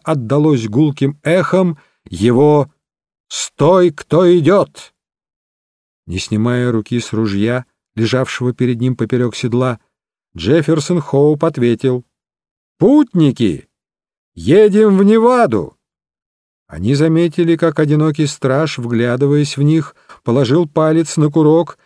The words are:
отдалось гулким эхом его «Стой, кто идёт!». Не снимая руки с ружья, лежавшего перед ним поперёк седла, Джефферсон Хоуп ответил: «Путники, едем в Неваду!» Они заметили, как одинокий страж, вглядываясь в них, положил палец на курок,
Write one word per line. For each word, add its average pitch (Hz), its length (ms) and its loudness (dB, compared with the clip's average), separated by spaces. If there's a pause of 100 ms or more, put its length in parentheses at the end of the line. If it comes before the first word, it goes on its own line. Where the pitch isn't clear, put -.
отдалось 139 640 -2
гулким 139 560 -2
эхом 180 540 0 (320)
его 131 600 2 (560)
«Стой, 180 640 0
кто 175 460 2
идёт!». 170 560 0 (1120)
Не 87 140 -8
снимая 123 520 -2
руки 113 280 -4
с - 140 -8
ружья, 110 520 -2 (300)
лежавшего 123 580 -2
перед 123 280 -2
ним 127 140 -2
поперёк 120 400 -4
седла, 123 440 -4 (560)
Джефферсон 156 640 0
Хоуп 147 420 0
ответил: 127 640 -2 (720)
«Путники, 160 920 0 (640)
едем 196 640 4
в 196 60 2
Неваду!» 220 720 2 (920)
Они 95 280 -4
заметили, 165 640 0
как 160 220 -2
одинокий 151 480 0
страж, 139 500 -4
вглядываясь 127 800 -2
в 139 40 -4
них, 151 340 0 (280)
положил 147 440 0
палец 160 500 -2
на 147 120 0
курок, 160 560 2